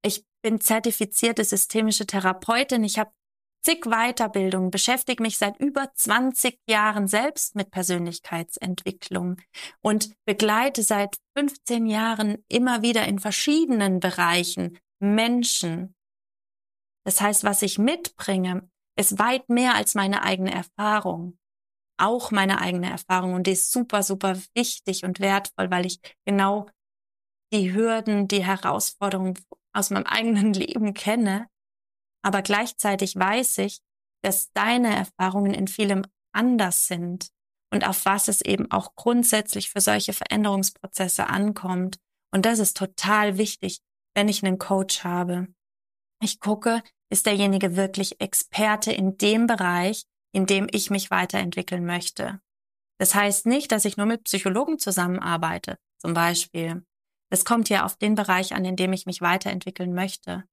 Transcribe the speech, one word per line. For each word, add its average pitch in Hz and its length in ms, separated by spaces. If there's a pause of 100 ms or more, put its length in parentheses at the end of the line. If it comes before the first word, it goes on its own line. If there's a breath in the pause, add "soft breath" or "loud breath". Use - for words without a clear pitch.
Ich - 220 (160)
bin 220 180
zertifizierte 226 840
systemische 220 600
Therapeutin. 214 800
Ich 208 140
hab 214 160 (500)
zig 339 220
Weiterbildungen, 214 840
beschäftige 240 520
mich 220 160
seit 202 200
über 277 360
zwanzig 247 760
Jahren 208 400
selbst 240 480
mit 196 140
Persönlichkeitsentwicklung 180 1700 (400 loud breath)
und 214 340 (120)
begleite 220 560
seit 202 360 (160)
fünfzehn 262 520
Jahren 214 600
immer 240 340
wieder 226 240
in 202 120
verschiedenen 214 840
Bereichen 175 800 (220)
Menschen. 208 960 (1120)
Das 196 160
heißt, 208 220
was 208 180
ich 196 160
mitbringe, 196 920 (280)
ist 196 200
weit 254 300
mehr 240 260
als 214 200
meine 202 280
eigene 190 300
Erfahrung. 180 840 (640)
Auch 233 300
meine 196 300
eigene 180 280
Erfahrung. 185 460
Und 180 140
die 190 40
ist - 200
super, 226 320
super 190 320 (180)
wichtig 214 500
und 185 140
wertvoll, 196 520
weil 180 140
ich 180 160 (240 loud breath)
genau 202 440 (840)
die 185 220
Hürden, 220 540
die 202 160
Herausforderungen 190 920 (360)
aus 202 180
meinem 196 160
eigenen 220 460
Leben 202 420
kenne. 214 540 (720)
Aber 196 200
gleichzeitig 202 760
weiß 208 420
ich, 196 220 (420)
dass - 300
deine 226 420
Erfahrungen 190 600
in 190 120
vielem 196 380 (280)
anders 214 540
sind 175 440 (420)
und 208 140
auf - 180
was 196 240
es 202 140
eben 196 280
auch - 240
grundsätzlich 226 760
für 202 100
solche 208 320
Veränderungsprozesse 196 1160
ankommt. 185 720 (340)
Und 190 120
das 226 140
ist 202 180
total 196 600
wichtig, 202 420 (340)
wenn 202 140
ich 202 160
einen 185 140
Coach 190 460
habe. 175 440 (720)
Ich 214 180
gucke, 226 440 (280 soft breath)
ist - 160
derjenige 196 480
wirklich 190 460
Experte 214 720
in 190 240
dem 220 300
Bereich, 185 580 (300)
in 190 100
dem 196 260
ich 202 200
mich 196 200
weiterentwickeln 180 760
möchte. 175 560 (560)
Das 190 160
heißt 202 320
nicht, 269 260
dass 214 140
ich 202 100
nur 202 80
mit 226 200
Psychologen 220 540
zusammenarbeite, 175 1000 (180)
zum 165 160
Beispiel. 170 720 (460)
Das 185 160
kommt 233 240
ja 196 140
auf 190 120
den 208 180
Bereich 190 400
an, 185 100
in 185 120
dem 185 160
ich 190 140
mich 185 160
weiterentwickeln 185 720
möchte. 185 580